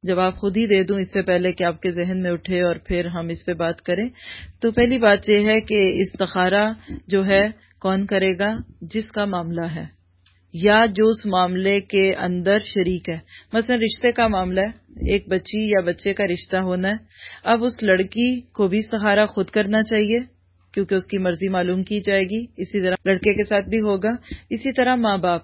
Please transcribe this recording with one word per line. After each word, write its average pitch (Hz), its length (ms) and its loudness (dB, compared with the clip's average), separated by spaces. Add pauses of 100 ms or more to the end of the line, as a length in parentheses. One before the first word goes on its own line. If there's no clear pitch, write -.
جواب 185 340 0
خود 196 200 -4
ہی 226 100 0
دے 196 160 4
دوں 196 160 -2
اس 190 140 -6
سے 196 100 -2
پہلے 180 300 0
کہ 180 120 -4
آپ 170 180 -2
کے 185 80 -2
ذہن 180 320 -4
میں 180 80 -2
اٹھے 175 300 -2
اور 175 160 0
پھر 175 280 -4
ہم 170 240 -6
اس 165 180 -8
پہ 180 60 -2
بات 170 300 -4
کریں۔ 190 260 -2 (520)
تو 233 100 0
پہلی 240 280 2
بات 208 320 4
یہ 208 180 4
ہے 220 120 4
کہ 208 340 2
استخارہ 190 800 0 (340)
جو 190 200 0
ہے 196 220 4 (320)
کون 190 260 0
کرے 190 320 0
گا؟ 208 180 -2 (240)
جس 214 320 -8
کا 208 120 -2
معاملہ 170 420 -4 (100)
ہے 156 240 -12 (520)
یا 208 320 4 (100)
جو 220 140 4
اس 220 180 -2
معاملے 185 540 0
کے 190 340 0
اندر 180 440 0
شریک 185 500 -2
ہے۔ 165 100 -6 (340)
مثلاً 226 240 0
رشتے 226 360 0
کا 240 140 2
معاملہ 185 340 0
ہے، 196 60 2 (460)
ایک 196 160 -2
بچی 208 420 -2
یا 196 100 4
بچے 175 340 -2
کا 202 100 -2
رشتہ 180 320 -4
ہونا 185 320 -2
ہے، 208 60 -2 (500)
اب 226 200 2
اس 240 180 -2
لڑکی 214 580 2
کو - 280 -2
بھی 190 100 2
استخارہ 214 480 2
خود 202 200 -4
کرنا 214 360 0
چاہیے 220 360 0 (560)
کیونکہ 196 200 0
اس 185 120 -2
کی 202 120 -4
مرضی 185 300 -2
معلوم 185 340 0
کی 208 180 -4
جائے 196 240 2
گی، 214 220 -6 (100)
اسی 190 240 -4
طرح 185 140 0 (100)
لڑکے 196 300 2
کے 202 100 0
ساتھ 196 240 0
بھی 220 120 0
ہوگا۔ 208 300 0 (400)
اسی 226 220 -4
طرح 254 220 2
ماں 214 240 0
باپ 175 260 0